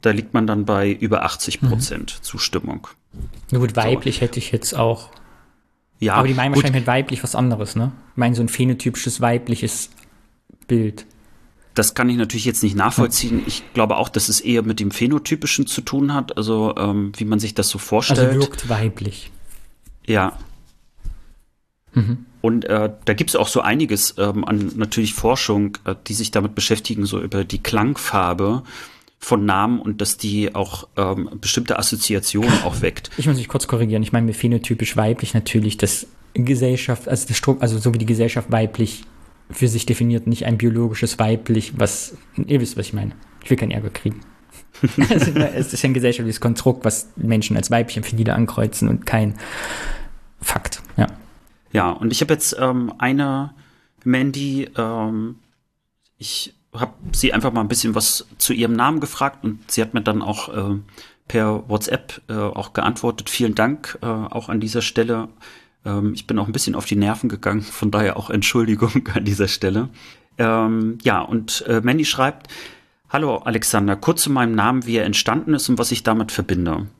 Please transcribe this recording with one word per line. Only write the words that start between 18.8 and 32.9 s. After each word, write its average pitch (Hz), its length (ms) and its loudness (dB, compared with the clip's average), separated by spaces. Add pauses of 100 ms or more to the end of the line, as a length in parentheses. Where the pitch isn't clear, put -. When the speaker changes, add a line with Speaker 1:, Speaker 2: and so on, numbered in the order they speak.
Speaker 1:
Ja. 101 300 2 (1600)
Speaker 2:
Mhm. 117 320 0 (160)
Speaker 1:
Und, 113 240 2
äh, 107 240 2 (160)
da 107 80 2
gibt's - 220 0
auch 104 120 4
so - 140 2
einiges, 113 560 2
ähm, 101 260 0
an 104 320 0
natürlich 107 380 0
Forschung, 104 720 2
äh, 95 80 -2 (140)
die 104 80 -4
sich 104 160 -2
damit 101 240 0
beschäftigen, 107 500 0
so 101 160 -2
über 98 220 -2
die - 180 -4
Klangfarbe 104 1040 0 (560)
von 104 260 0
Namen 104 340 2
und 104 220 -4
dass - 160 -2
die 104 360 -2
auch, - 440 -6
ähm, 98 320 0 (100)
bestimmte - 400 -2
Assoziationen 107 880 2
auch 87 160 -2
weckt. - 340 -2